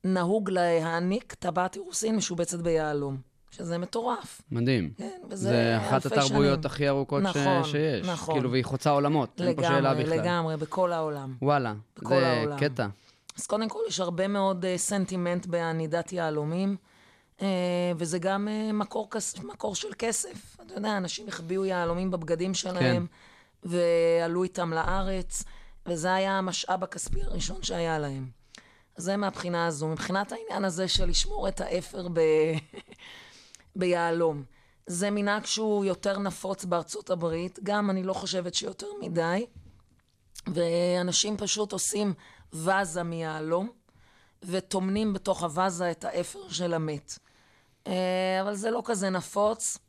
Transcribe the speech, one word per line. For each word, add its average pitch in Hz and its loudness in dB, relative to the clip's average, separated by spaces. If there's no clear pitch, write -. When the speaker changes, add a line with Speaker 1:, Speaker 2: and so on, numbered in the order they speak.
Speaker 1:
נהוג 185 2
להעניק 175 2
טבעת 180 -2
אירוסין 220 -2
משובצת 175 -2
ביהלום, 151 0
שזה 170 -6
מטורף. 226 -4
Speaker 2:
מדהים. 117 2
Speaker 1:
כן, - -10
וזה 151 -2
Speaker 2:
זה 117 4
אחת 131 2
Speaker 1:
אלפי 143 2
Speaker 2:
התרבויות 139 4
Speaker 1:
שנים. 143 -4
Speaker 2:
הכי 143 0
ארוכות 139 2
ש-, 196 4
Speaker 1:
נכון, 147 4
Speaker 2:
שיש. 147 0
Speaker 1:
נכון. 160 -2
Speaker 2:
כאילו, 127 2
והיא 123 2
חוצה 135 0
עולמות, 143 2
אין 175 2
פה 170 0
שאלה 170 4
Speaker 1:
לגמרי, 151 4
Speaker 2:
בכלל. 160 2
Speaker 1:
לגמרי, 165 0
בכל 175 0
העולם. 147 -4
Speaker 2:
וואלה, 131 4
Speaker 1:
בכל - -10
Speaker 2:
זה 131 4
Speaker 1:
העולם. 117 0
Speaker 2:
קטע. 131 0
Speaker 1:
אז - -8
קודם 214 0
כל, 415 -8
יש - -4
הרבה 175 0
מאוד, 190 2
אה, 180 0
סנטימנט 180 -2
בענידת 165 -2
יהלומים, 170 0
אה, 190 0
וזה 170 -2
גם, 196 0
אה, 214 -2
מקור 214 -2
כס-, - -6
מקור - -6
של 427 -6
כסף. - -4
אתה - -16
יודע, 208 -2
אנשים 185 -4
החביאו 185 -4
יהלומים 180 0
בבגדים 175 -2
שלהם, 131 2
Speaker 2:
כן. - -16
Speaker 1:
ועלו 170 4
איתם 175 0
לארץ, 185 0
וזה 175 2
היה 196 2
המשאב 185 0
הכספי - -2
הראשון - -2
שהיה 165 0
להם. 135 -4
זה 185 -2
מהבחינה 175 -2
הזו. 156 -2
מבחינת 185 -2
העניין 440 -4
הזה 185 0
של 185 4
לשמור - 2
את - -4
האפר 175 -4
ב-, 165 4
<laughs> - -20
ביהלום, 170 2
זה 180 -2
מנהג 208 0
שהוא 214 0
יותר 196 0
נפוץ 190 -4
בארצות 175 -4
הברית, 170 -2
גם 202 2
אני 190 0
לא 190 -2
חושבת 185 -4
שיותר - -6
מדי, 175 0
ואנשים 180 2
פשוט 208 -2
עושים 202 0
וזה 175 0
מיהלום, 165 -2
וטומנים 190 0
בתוך 185 -2
הוזה 175 0
את 165 -8
האפר - -6
של 170 -2
המת. 156 -4
אה, 185 0
אבל 208 -2
זה 214 -2
לא 233 -2
כזה 196 0
נפוץ. 202 0